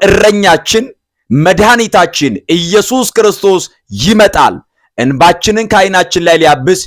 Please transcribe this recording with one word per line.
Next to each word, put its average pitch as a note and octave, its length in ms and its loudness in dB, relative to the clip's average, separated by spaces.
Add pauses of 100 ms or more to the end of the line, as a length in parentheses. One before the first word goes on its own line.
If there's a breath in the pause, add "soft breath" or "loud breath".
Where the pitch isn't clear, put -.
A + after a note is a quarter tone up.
እረኛችን G#3 840 0 (440)
መድኃኒታችን F3 1040 0 (180)
ኢየሱስ G3+ 600 0
ክርስቶስ G3 520 0 (340)
ይመጣል። D#3 580 0 (420)
እንባችንን E3+ 680 0
ከዓይናችን F#3+ 560 0
ላይ E3+ 140 4
ሊያብስ D#3 500 0